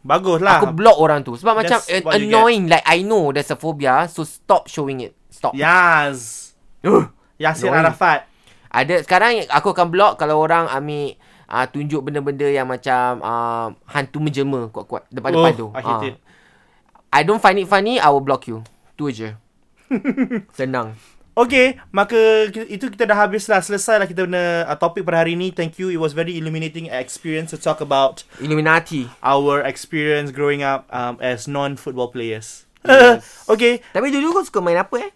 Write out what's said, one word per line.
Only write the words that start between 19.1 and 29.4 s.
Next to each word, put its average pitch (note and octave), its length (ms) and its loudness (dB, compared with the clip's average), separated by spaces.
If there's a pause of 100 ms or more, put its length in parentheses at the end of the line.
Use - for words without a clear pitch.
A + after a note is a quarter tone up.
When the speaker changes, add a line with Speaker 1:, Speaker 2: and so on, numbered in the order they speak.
Speaker 2:
je. A2 180 -10 (600)
Speaker 1:
<laughs> - 0 - (600)
Speaker 2:
Senang. B2+ 440 -6 (360)
Speaker 1:
Okey, B3+ 480 2 (100)
maka G3+ 260 -2 (320)
ki-, A3 220 -10
itu G#3 180 -10
kita A3 180 -4
dah G#3 120 2
habis G#3 300 0
lah. G3+ 120 2
Selesai G3+ 380 -2
lah G3 100 0
kita F3 160 -4
punya, F3 400 -2
uh, D3 120 -6
topik F3+ 280 -4
pada E3+ 160 0
hari E3 160 0
ni. F3+ 140 -4
Thank E3+ 260 -6
you. F#3 140 -6
It F3 80 -4
was D#3+ 140 -2
very E3 240 -6
illuminating D#3+ 520 -8
experience D#3 640 -8
to D3+ 60 -12
talk D#3 220 -4
about C3+ 440 0 (140)
Speaker 2:
Illuminati. D#3 680 -2 (140)
Speaker 1:
our C#3+ 400 0